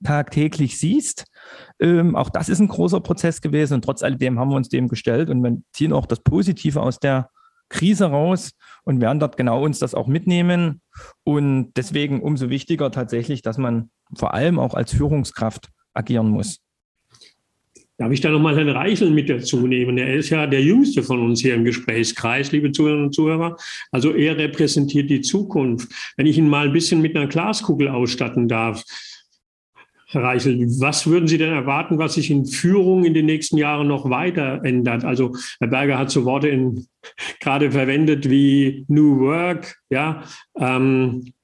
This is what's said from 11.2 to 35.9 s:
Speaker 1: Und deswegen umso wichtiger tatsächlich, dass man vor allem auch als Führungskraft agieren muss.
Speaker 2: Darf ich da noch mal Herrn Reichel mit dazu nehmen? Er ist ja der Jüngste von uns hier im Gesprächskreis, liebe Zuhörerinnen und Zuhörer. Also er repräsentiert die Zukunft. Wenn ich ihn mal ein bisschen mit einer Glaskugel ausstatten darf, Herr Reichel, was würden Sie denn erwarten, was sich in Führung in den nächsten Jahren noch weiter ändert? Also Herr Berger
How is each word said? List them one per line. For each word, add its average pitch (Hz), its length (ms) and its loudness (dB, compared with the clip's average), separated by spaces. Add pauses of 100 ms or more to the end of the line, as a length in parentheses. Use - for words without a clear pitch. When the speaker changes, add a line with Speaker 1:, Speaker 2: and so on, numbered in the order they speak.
Speaker 1:
Und 139 500 0
deswegen 139 480 -4
umso 135 260 -2
wichtiger 139 440 -4
tatsächlich, 120 500 -6
dass 113 160 -4
man 117 320 -2 (240)
vor - 200 -4
allem 151 260 0
auch 127 140 -2
als - 200 -4
Führungskraft 139 760 -2 (220)
agieren 113 360 -2
muss. 101 320 -2 (1400)
Speaker 2:
Darf 117 140 -2
ich 135 80 0
da 165 80 2
noch 156 100 2
mal 151 160 4
Herrn 151 140 2
Reichel 185 420 2
mit 151 200 2
dazu 127 360 0
nehmen? 127 300 0
Er 127 180 0
ist 147 140 -2
ja 156 180 2
der 135 160 2
Jüngste 196 400 4
von 123 180 -2
uns 117 200 2
hier 127 140 2
im 117 100 2
Gesprächskreis, 117 880 -2
liebe 147 180 0
Zuhörerinnen 151 360 0
und 143 80 -4
Zuhörer. 160 420 0 (340)
Also 143 220 0
er 156 240 0
repräsentiert 143 720 0
die 139 140 0
Zukunft. 135 680 -2 (300)
Wenn 139 80 2
ich 151 100 4
ihn 160 140 4
mal 147 160 0
ein 139 80 0
bisschen 165 260 2
mit 156 160 0
einer 143 100 0
Glaskugel 165 600 -2
ausstatten 123 580 -2
darf, 113 380 -2 (1200)
Herr 139 140 -2
Reichel, 123 360 0 (200)
was 139 280 -2
würden 165 200 2
Sie 160 120 2
denn 160 140 0
erwarten, 151 460 -2
was 156 160 -2
sich 160 160 -2
in 139 140 2
Führung 185 600 2
in 165 100 4
den 156 120 4
nächsten 156 300 0
Jahren 147 320 0
noch 139 200 0
weiter 143 540 -2
ändert? 123 420 0
Also 127 300 0 (240)
Herr 117 100 -2
Berger 135 300 0